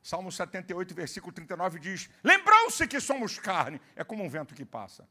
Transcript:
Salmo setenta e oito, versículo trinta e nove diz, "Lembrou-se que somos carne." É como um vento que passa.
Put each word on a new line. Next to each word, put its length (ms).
Salmo 300
setenta 400
e 20
oito, 200
versículo 380
trinta 220
e 20
nove 220
diz, 300
"Lembrou-se 640
que 140
somos 380
carne." 420
É 80
como 180
um 60
vento 260
que 100
passa. 460